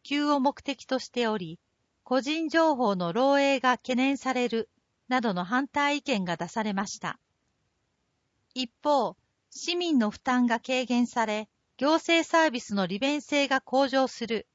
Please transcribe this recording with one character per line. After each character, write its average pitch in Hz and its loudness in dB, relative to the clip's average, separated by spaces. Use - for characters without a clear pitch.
及 294 0
を 285 2
目 269 -2
的 - -8
と 262 -2
し - -10
て 240 -2
お 214 0
り、 175 -8
個 254 0
人 311 -2
情 320 4
報 226 0
の 175 -2
漏 269 2
洩 277 2
が 247 2
懸 254 -4
念 269 2
さ 262 -4
れ 247 0
る、 226 -4
な 254 0
ど 233 0
の 180 -2
反 247 -2
対 285 0
意 277 -6
見 214 -2
が 170 -4
出 170 -6
さ 226 -4
れ 214 -2
ま 190 -2
し - -12
た。 - -8
一 254 -8
方、 262 0
市 - -8
民 339 0
の 214 2
負 - -20
担 247 2
が 233 0
軽 254 -2
減 240 2
さ 233 -2
れ、 214 -6
行 285 2
政 330 2
サ 320 2
ー 311 2
ビ 233 -4
ス - -8
の 196 2
利 190 -6
便 277 -2
性 285 0
が 262 0
向 269 0
上 262 2
す 233 -8
る。 220 -4